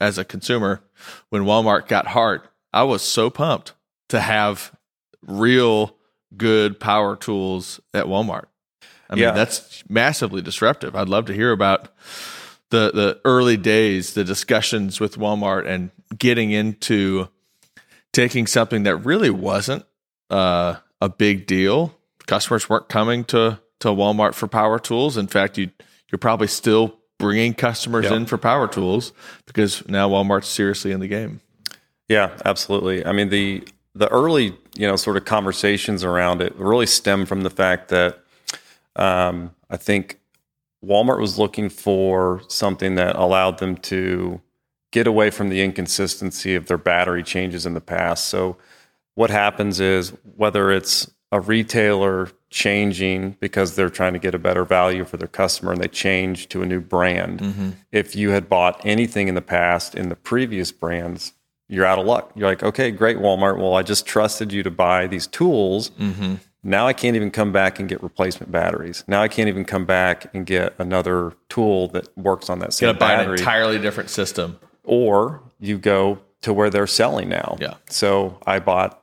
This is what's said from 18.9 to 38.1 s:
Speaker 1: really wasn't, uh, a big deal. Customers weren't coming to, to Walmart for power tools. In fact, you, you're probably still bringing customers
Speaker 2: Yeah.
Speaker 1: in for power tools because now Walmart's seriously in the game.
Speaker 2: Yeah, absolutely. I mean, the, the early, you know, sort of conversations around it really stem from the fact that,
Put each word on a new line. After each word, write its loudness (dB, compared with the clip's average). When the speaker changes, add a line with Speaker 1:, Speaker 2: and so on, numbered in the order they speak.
Speaker 1:
really 0
wasn't, -4
uh, 0
a 0
big 0
deal. 2
Customers -2
weren't 0
coming 0
to, 2
to 0
Walmart 2
for -8
power 2
tools. -2
In -2
fact, 0
you, -4
you're -4
probably 2
still 2
bringing 0
customers -2
Speaker 2:
Yeah. 2
Speaker 1:
in -2
for -4
power 2
tools -2
because -2
now 0
Walmart's 2
seriously -2
in -4
the -6
game. -8
Speaker 2:
Yeah, 4
absolutely. 0
I 0
mean, 2
the, -2
the 2
early, 2
you -2
know, 2
sort 0
of -2
conversations 0
around 2
it -4
really 2
stem 0
from -4
the -2
fact 0
that, 2